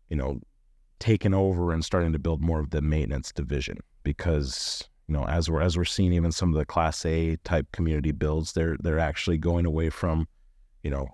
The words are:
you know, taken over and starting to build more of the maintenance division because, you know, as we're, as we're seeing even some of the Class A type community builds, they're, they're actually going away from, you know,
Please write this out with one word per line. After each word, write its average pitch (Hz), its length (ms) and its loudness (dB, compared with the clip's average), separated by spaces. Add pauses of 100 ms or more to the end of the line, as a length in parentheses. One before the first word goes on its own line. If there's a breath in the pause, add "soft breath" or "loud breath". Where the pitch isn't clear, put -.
you 82 80 -4
know, 67 240 -2 (580)
taken 104 360 2
over 90 380 2
and 80 120 0
starting 85 280 2
to 78 60 0
build 76 220 -2
more 80 200 0
of 71 100 -4
the 78 100 -2
maintenance 73 520 0
division 64 460 -4 (240)
because, - 840 -2 (200)
you 78 60 0
know, 71 120 0
as 85 240 0
we're, 78 100 2
as 85 160 2
we're 87 80 2
seeing 90 280 2
even 85 200 2
some 85 220 2
of 76 40 2
the 76 60 2
Class 80 400 0
A 80 400 0
type 78 280 0
community 78 400 0
builds, 78 400 -2
they're, 82 280 0
they're 80 200 0
actually 82 360 0
going 85 300 2
away 80 240 0
from, 80 360 0 (560)
you 76 80 -4
know, 69 240 -4